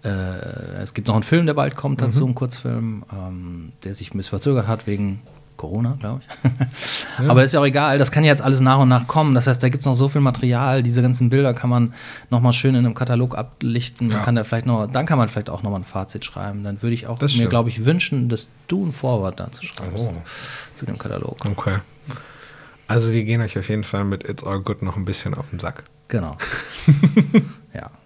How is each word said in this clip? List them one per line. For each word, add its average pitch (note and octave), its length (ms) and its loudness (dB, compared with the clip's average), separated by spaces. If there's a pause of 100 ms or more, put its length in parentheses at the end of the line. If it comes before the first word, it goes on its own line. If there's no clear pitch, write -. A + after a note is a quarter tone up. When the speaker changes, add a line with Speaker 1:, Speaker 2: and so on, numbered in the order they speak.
Speaker 1:
äh, - 40 -4 (720)
es G2 100 -10
gibt - 140 -6
noch A2 80 2
einen A2 80 4
Film, E3 240 4
der D3 80 2
bald C#3 220 0
kommt C#3 260 -2
dazu, A#2 200 2
Speaker 2:
Mhm. C3 40 2
Speaker 1:
einen B2+ 80 0
Kurzfilm, A#2 760 -4
ähm, F2+ 600 -10 (120)
der F#2+ 100 -8
sich - 180 -14
ein - 40 -6
bisschen G2 140 -6
verzögert A#2+ 360 0
hat A2 220 -4
wegen G2+ 320 -2 (360)
Corona, A2 440 -4
glaub A#2 200 -8
ich. - 300 -2
<laughs> - 720 -6
Speaker 2:
Ja. C#3 80 4
Speaker 1:
Aber B2+ 140 8
ist C3+ 100 0
ja D3+ 60 6
auch C#3+ 40 4
egal, C#3 340 4
das C#3 120 6
kann D3+ 140 4
jetzt C#3+ 180 6
alles C3+ 180 4
nach C3 180 6
und C3+ 100 8
nach B2 180 4
kommen. D3+ 280 4
Das B2 120 4
heißt, B2 160 2
da B2+ 80 4
gibt's C3 160 -2
noch C3 80 2
so C3 140 2
viel D3 120 0
Material, B2+ 640 2
diese A#2+ 180 2
ganzen B2 300 4
Bilder C3 240 4
kann B2 160 -2
man A#2+ 240 2 (340)
noch A#2+ 120 2
mal A#2+ 120 6
schön C3 220 2
in B2 100 4
einem A#2 100 2
Katalog B2 440 0
ablichten. A#2+ 720 -4
Man G#2+ 100 0
Speaker 2:
Ja. G#2 60 -2
Speaker 1:
kann A#2+ 100 2
da A2+ 100 2
vielleicht A2+ 220 -2
noch, A2+ 220 0
dann C3 180 -2
kann D#3+ 100 2
man A#2 120 4
vielleicht G#2 200 -6
auch F2+ 140 -8
noch G#2 80 -2
mal G2 80 -2
ein F2+ 60 -8
Fazit - 400 -8
schreiben. G2+ 400 -10
Dann G2+ 180 -8
würde A#2 120 -2
ich A#2+ 120 -8
auch A#2 120 -8
Speaker 2:
Das C#3+ 140 0
Speaker 1:
mir, C3 40 2
Speaker 2:
stimmt. A#2 140 2
Speaker 1:
glaub A#2 180 2
ich, A2+ 160 -6
wünschen, C#3 440 0
dass A#2 220 -4 (180)
du F#3+ 160 0
ein D#3+ 80 -4
Vorwort G#2+ 480 -2
dazu - 240 -14
schreibst, G2+ 460 -6
Speaker 2:
Oh. E2 120 -10 (520)
Speaker 1:
zu - 120 -12
dem - 120 -8
Katalog. - 480 -8
Speaker 2:
Okay. G2 300 -2 (1120)
Also A2+ 240 2
wir A2+ 120 0
gehen A2+ 160 0
euch A2 180 -4
auf F#2+ 100 -6
jeden G#2+ 140 -2
Fall G2 220 -2
mit G2 240 -4
It's D#2+ 160 -8
All G2 160 -4
Good G2 220 -6
noch F#2+ 140 -6
ein F#2+ 80 -4
bisschen F#2+ 300 -4
auf - 160 -10
den F2+ 80 -10
Sack. - 260 -10 (240)
Speaker 1:
Genau. E2 280 -4 (500)
Speaker 2:
<laughs> - 880 2
Speaker 1:
Ja. - 160 -14 (160)